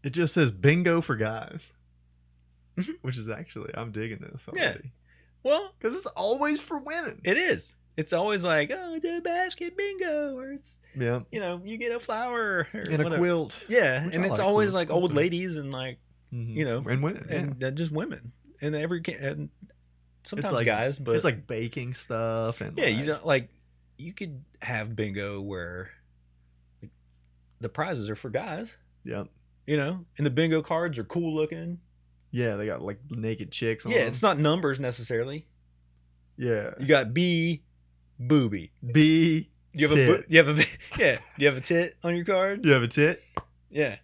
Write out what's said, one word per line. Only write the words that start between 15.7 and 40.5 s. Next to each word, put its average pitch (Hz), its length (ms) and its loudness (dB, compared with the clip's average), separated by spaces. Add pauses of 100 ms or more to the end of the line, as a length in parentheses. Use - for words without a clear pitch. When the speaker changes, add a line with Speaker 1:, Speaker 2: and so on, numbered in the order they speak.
Speaker 2:
like, 127 280 -8 (340)
Speaker 1:
Mm-hmm. 117 240 -6
Speaker 2:
you 151 80 0
know, 120 140 0
Speaker 1:
And 127 240 0
women, 170 280 -2
Speaker 2:
and, 143 300 -2
Speaker 1:
yeah. 131 80 -2
Speaker 2:
uh, - 20 0
just 151 220 -4
women. 151 400 -6 (280)
And 151 140 -2
every 165 280 -2
ca-, - 180 -6
and 147 300 -6 (720)
sometimes 202 260 -6
Speaker 1:
It's 151 40 0
like, 120 120 2
Speaker 2:
guys, 120 320 0
but 117 160 0
Speaker 1:
it's, - 100 2
like, 113 220 0
baking 123 480 -6
stuff 113 680 -4
and, 101 160 -8
Speaker 2:
Yeah, 277 100 0
you 110 120 2
Speaker 1:
like, 143 80 -2
Speaker 2:
don't, 151 200 -4
like, 135 240 0 (480)
you 170 140 -14
could 147 300 -12 (200)
have 110 340 -4
bingo 101 440 -4
where, 92 500 -8 (920)
like, - 80 -18 (680)
the 117 80 -6
prizes 147 420 -4
are 107 60 -4
for 123 140 -12
guys. 190 460 -6 (280)
Speaker 1:
Yep. 104 240 -8 (380)
Speaker 2:
You 151 100 2
know, 170 280 -2 (140)
and 147 80 2
the 139 40 4
bingo 160 320 4
cards 165 360 -2
are 110 60 -6
cool 170 280 -2
looking. 165 460 -4 (540)
Speaker 1:
Yeah, 117 240 0
they 104 100 -4
got, 73 160 -4
like, 101 160 -6 (180)
naked 110 360 -4
chicks 113 340 -4
on 226 60 -2
Speaker 2:
Yeah, 233 60 4
Speaker 1:
them. 120 100 4
Speaker 2:
it's 123 140 -4
not 185 180 4
numbers 151 400 2
necessarily. 123 640 -4 (880)
Speaker 1:
Yeah. 113 440 -2
Speaker 2:
You 135 60 -4
got 131 280 6
B, 170 480 2 (560)
booby. 123 540 2 (120)
Speaker 1:
B, 160 640 6 (220)
Speaker 2:
You 147 140 4
have 147 100 6
a 131 100 8
bo-, 175 100 8
Speaker 1:
tits. - 160 -4
Speaker 2:
you 160 100 10
have 151 160 4